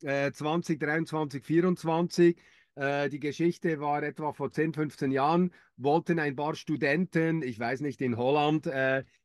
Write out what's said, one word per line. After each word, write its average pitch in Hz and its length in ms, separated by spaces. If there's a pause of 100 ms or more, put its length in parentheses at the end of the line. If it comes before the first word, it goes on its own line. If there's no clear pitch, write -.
äh, 139 300
zwanzig 156 480
dreiundzwanzig 151 680
vierundzwanzig. 170 960 (320)
Äh, 143 360
die 147 100
Geschichte 160 600
war 147 220
etwa 147 320
vor 139 180
zehn, 156 220
fünfzehn 147 380
Jahren, 165 420 (240)
wollten 160 400
ein 147 180
paar 147 200
Studenten, 160 880
ich 120 160
weiß 120 220
nicht, 143 200
in 120 160
Holland, 147 480
äh, 135 380 (220)